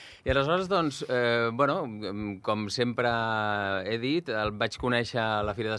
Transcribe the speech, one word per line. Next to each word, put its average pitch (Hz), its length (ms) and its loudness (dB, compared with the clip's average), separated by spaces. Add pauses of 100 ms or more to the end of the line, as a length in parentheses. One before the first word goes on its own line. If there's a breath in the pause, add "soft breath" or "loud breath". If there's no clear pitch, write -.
(240 loud breath)
I 131 80 2
aleshores, 160 400 2
doncs, 160 380 0
eh, 120 420 4
bueno, 139 300 2 (600)
com 107 300 0
sempre 120 400 2 (720)
he 107 160 -2
dit, 139 320 -2
el 107 240 0
vaig 107 240 -2
conèixer 120 400 0
a 110 240 2
la 104 100 -2
Fira 110 220 -2
de - 40 -4